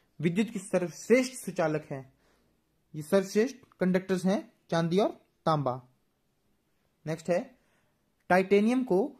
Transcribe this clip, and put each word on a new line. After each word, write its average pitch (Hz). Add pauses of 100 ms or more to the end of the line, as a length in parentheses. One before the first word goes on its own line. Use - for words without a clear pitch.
(200)
विद्युत 175
की -
सर्वश्रेष्ठ 190
सुचालक 156
है। 139 (920)
ये 151
सर्वश्रेष्ठ 196 (240)
कंडक्टर्स 185
हैं, 185 (300)
चांदी 170
और 277 (360)
तांबा। 135 (1200)
नेक्स्ट 165
है, 180 (880)
टाइटेनियम 202
को 185 (200)